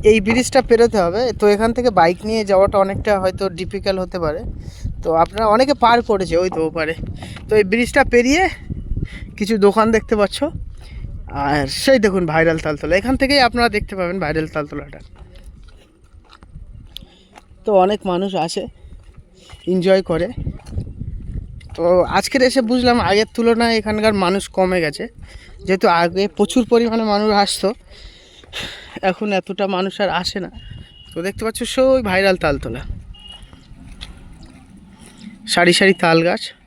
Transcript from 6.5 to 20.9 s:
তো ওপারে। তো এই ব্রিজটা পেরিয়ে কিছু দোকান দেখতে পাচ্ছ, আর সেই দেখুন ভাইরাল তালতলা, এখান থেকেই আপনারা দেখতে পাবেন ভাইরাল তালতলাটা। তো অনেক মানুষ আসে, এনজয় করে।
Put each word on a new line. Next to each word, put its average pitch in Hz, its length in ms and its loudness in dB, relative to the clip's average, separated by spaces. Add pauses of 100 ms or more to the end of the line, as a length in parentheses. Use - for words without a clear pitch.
তো 160 40 -4 (100)
ওপারে। 160 240 -4 (540)
তো 214 120 -2
এই 202 120 4
ব্রিজটা 233 300 2 (120)
পেরিয়ে 262 300 4 (960)
কিছু 208 160 -2 (120)
দোকান 214 300 4
দেখতে 220 260 0
পাচ্ছ, 196 160 -2 (1040)
আর 143 200 0 (200)
সেই 269 220 6
দেখুন 185 260 2
ভাইরাল 165 340 2
তালতলা, 156 360 -2
এখান 254 200 0
থেকেই 269 260 4
আপনারা 233 200 0 (100)
দেখতে - 220 -6
পাবেন 180 240 -4
ভাইরাল 156 320 -4
তালতলাটা। 147 440 -8 (2750)
তো - 40 -2 (140)
অনেক 202 160 0 (120)
মানুষ 185 200 -2 (140)
আসে, 175 180 -6 (1080)
এনজয় 185 400 2
করে। 165 160 0 (1500)